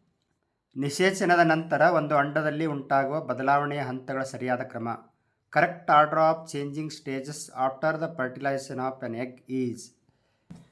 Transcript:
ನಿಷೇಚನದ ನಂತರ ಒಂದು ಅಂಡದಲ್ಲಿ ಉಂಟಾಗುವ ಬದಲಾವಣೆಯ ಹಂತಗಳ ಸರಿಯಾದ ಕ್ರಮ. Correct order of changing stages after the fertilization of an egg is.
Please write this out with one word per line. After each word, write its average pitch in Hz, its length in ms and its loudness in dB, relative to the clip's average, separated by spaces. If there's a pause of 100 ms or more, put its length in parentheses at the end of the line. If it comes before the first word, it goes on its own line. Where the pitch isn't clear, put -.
(760)
ನಿಷೇಚನದ 175 600 2
ನಂತರ 160 420 2
ಒಂದು 156 340 4
ಅಂಡದಲ್ಲಿ 147 500 0
ಉಂಟಾಗುವ 139 560 0
ಬದಲಾವಣೆಯ 143 580 0
ಹಂತಗಳ 131 440 -6
ಸರಿಯಾದ 127 360 -4
ಕ್ರಮ. 117 280 -8 (680)
Correct 170 320 0
order 151 320 6
of 160 380 2
changing 147 460 -8
stages 135 500 -10 (160)
after 156 360 -2
the 160 140 -6
fertilization 131 600 -4
of 131 320 -6
an 113 160 -6
egg 127 280 -12
is. 123 260 -2 (920)